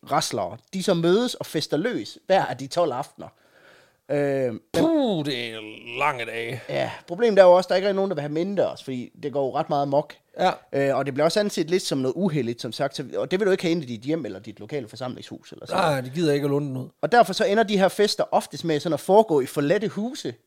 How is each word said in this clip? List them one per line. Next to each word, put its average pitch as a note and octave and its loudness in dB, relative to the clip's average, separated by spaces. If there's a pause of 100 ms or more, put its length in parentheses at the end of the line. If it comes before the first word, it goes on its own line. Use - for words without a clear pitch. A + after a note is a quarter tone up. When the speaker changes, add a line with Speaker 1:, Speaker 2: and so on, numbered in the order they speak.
(100)
Speaker 1:
raslere, A#2 -2 (180)
de F#3+ -4
så F#3 2
mødes F3+ 2
og - -10
fester - -4
løs E3+ -4
hver F#3 4
af C3 -8
de B2+ -8
tolv E3 0
aftener. B2 -10 (840)
Øhm, C#3 0
men A2 -8 (140)
Speaker 2:
Puh, C4+ 2
det C#3 -4 (160)
er A2 -8 (400)
lange C3+ 0
dage. A#2 -6
Speaker 1:
Ja, C#3 -2 (180)
problemet G3 2
er F#3+ 12
jo F3+ 10
også, F3+ 6
at - -4
der F3+ 2
ikke F#3+ 0
er G3+ 0
nogen, G3 0
der F3+ -2
vil D3+ -4
have D3 -6
dem D3 -4
indendørs, E3+ -2
fordi B2 -8 (120)
det C#3+ -6
går C#3 0
jo A#2+ -6
ret D3 -4
meget C#3+ 0
amok. C#3 0 (260)
Speaker 2:
Ja. F#3 4 (220)
Speaker 1:
Øh, C#3 2
og C3+ -2
det C#3 -6
bliver C#3+ 2
også E3 2
anset G3 -2
lidt F#3 2
som D3 -2
noget C3 0
uheldigt, D3+ -2
som A#2 -8
sagt, C#3 -4
så, D3 -8 (120)
og G#2 -2
det F#3 0
vil G#3+ 2
du F#3 4
ikke F#3+ 0
have F3 0
ind E3+ -2
i C3+ -10
dit A#2 -8
hjem D3 -4
eller F#2+ -8
dit G#2 -16
lokale A#2 -8
forsamlingshus - -12
eller - -18
sådan - -2
Speaker 2:
Nej, E3+ 2
Speaker 1:
noget. C3+ -2
Speaker 2:
det B2+ -12
gider D#3+ 0
jeg C#3+ 4
ikke C#3 0
at C#3+ 0
låne C#3+ 0
den C3 -6
ud. B2+ -10 (140)
Speaker 1:
Og D#3 0
derfor A3+ 6
så G#3+ 0
ender G3+ 4
de G3+ 2
her F#3+ 6
fester - 0
oftest - -2
med D#3 2
sådan D#3 -2
at C3+ -2
foregå F#3+ 6
i B2+ 0
forladte E3+ 0
huse G3+ -8 (120)